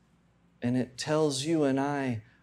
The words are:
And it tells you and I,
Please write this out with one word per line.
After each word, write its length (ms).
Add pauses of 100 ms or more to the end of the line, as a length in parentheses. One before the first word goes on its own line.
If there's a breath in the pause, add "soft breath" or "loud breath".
(600)
And 160
it 200
tells 460
you 200
and 160
I, 420 (220 soft breath)